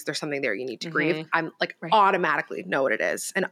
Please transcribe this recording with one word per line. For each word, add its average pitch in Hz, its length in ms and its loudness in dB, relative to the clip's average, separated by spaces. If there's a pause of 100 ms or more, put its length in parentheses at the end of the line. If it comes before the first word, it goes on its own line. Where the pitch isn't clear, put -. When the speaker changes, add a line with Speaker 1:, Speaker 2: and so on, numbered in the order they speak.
Speaker 1:
there's 151 140 -4
something 147 200 -4
there 123 140 0
you 120 100 -6
need 127 180 -8
to 170 60 -8
grieve," 156 280 2
Speaker 2:
Mm-hmm. 156 180 -8
Speaker 1:
I'm, 165 260 0
like, - 200 -4
Speaker 3:
Right. 170 120 -8
Speaker 1:
automatically 180 720 4
know 156 200 0
what 135 80 2
it 110 100 0
is 85 340 -2
and 190 160 0